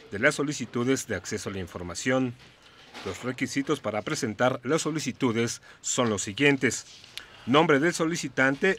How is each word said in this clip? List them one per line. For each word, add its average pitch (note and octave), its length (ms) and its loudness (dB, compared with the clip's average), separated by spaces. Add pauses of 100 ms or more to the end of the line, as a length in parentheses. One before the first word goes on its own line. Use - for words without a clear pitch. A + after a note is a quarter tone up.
(120)
de G2 80 -8
las D3 160 4
solicitudes C3 720 -2
de G#2+ 80 -4
acceso G#2 340 -6
a G2+ 40 -6
la G2 40 -8
información. G2 800 -2 (720)
Los F#2 160 -8
requisitos C3+ 560 -4
para G#2+ 240 -4
presentar B2+ 580 -2
las B2+ 220 -2
solicitudes B2 800 -2 (180)
son A#2+ 300 0
los G2+ 100 0
siguientes: C3 640 2 (600)
nombre D3 320 6
del D#3+ 160 2
solicitante D#3+ 840 0